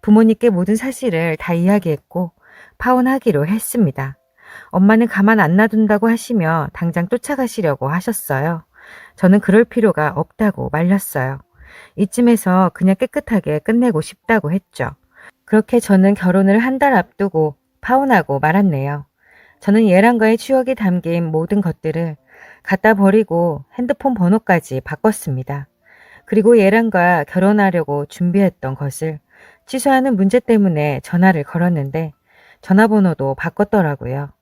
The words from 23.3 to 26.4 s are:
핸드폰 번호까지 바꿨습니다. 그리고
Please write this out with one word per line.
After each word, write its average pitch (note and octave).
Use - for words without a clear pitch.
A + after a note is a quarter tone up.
핸드폰 B3
번호까지 F3+
바꿨습니다. C#3
그리고 A3